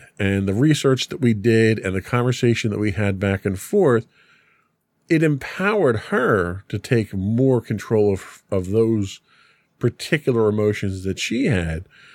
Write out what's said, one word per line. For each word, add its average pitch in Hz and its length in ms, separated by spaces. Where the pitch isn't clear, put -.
and 98 300
the 98 60
research 135 540
that - 120
we 120 120
did 110 460
and 92 160
the 92 80
conversation 120 720
that 101 80
we 107 100
had 98 300
back 98 240
and 98 120
forth, 127 500
it 160 140
empowered 160 720
her 107 720
to 104 100
take 110 360
more 117 480
control 104 500
of, - 380
of 95 200
those 110 500
particular 120 680
emotions 104 560
that 95 140
she 240 280
had. 85 400